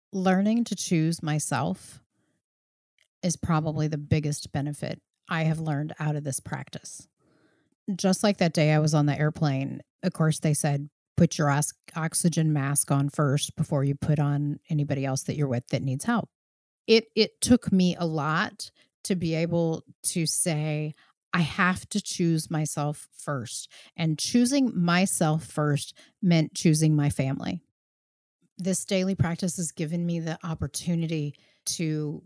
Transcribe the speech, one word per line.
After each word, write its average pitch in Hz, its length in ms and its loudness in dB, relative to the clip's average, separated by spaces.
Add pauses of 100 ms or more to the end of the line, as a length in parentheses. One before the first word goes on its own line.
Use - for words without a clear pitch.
(120)
Learning 196 540 2
to 202 100 -6
choose 165 460 0
myself 151 800 -4 (1200)
is 175 140 -2
probably 156 520 0
the 151 100 -4
biggest 147 540 -2
benefit - 500 -6 (260)
I 165 160 0
have 160 160 2
learned 156 400 -4
out 151 160 -2
of 147 80 -6
this 139 160 -6
practice. - 680 -12 (880)
Just 185 280 0
like 208 140 2
that 170 160 2
day 151 180 4
I 151 80 6
was 151 140 4
on 147 120 4
the 147 120 2
airplane, 147 640 -2 (220)
of 180 100 -2
course, 156 260 2
they 151 140 2
said, 143 360 -2 (280)
"Put - 200 4
your 147 140 2
os-, 147 220 0 (220)
oxygen 160 580 0
mask 143 380 0
on 139 180 2
first 143 460 0
before 147 280 0
you 139 120 2
put 151 240 0
on 143 400 0 (100)
anybody 143 360 -2
else 135 180 -2
that - 120 -4
you're 143 120 0
with 123 200 -2
that - 160 -4
needs 135 220 -4
help." 233 240 -2 (580)
It, 226 180 6 (100)
it - 260 0
took - 300 4
me 180 280 4
a 175 60 0
lot 160 640 -2 (320)
to 196 120 0
be 165 200 0
able 170 480 0 (200)
to 170 220 0
say, 151 680 -2 (400)
"I 175 80 2
have 185 480 0
to 208 120 -2
choose 165 480 0
myself 151 640 -4
first." - 600 -10 (240)
And 160 220 -2
choosing 247 640 2
myself 170 640 2
first 147 500 -2 (280)
meant 165 340 4
choosing 156 400 4
my 143 140 2
family. 135 500 -4 (960)
This 180 280 -2
daily 190 300 0
practice 170 420 -2
has 170 140 -6
given 170 340 -4
me 170 140 -2
the 160 240 -6
opportunity 160 920 -4 (320)
to 156 600 -4